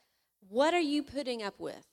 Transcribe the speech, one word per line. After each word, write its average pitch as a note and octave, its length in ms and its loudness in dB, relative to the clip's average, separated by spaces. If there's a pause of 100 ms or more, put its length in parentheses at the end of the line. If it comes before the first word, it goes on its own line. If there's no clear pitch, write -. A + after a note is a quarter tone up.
(500)
what C#4 240 4
are F4 60 4
you D4 240 0
putting B3 400 -6
up G3 160 -6
with? D3+ 340 -10